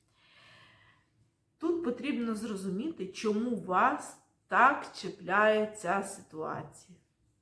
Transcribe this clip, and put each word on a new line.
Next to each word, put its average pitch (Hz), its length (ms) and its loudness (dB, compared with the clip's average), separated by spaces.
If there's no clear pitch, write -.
Тут 339 260 -2
потрібно 233 520 -2
зрозуміти, 202 720 -6
чому 220 480 -2
вас 190 640 0
так 247 480 4
чіпляє 214 840 2
ця 196 260 0
ситуація. 156 960 -10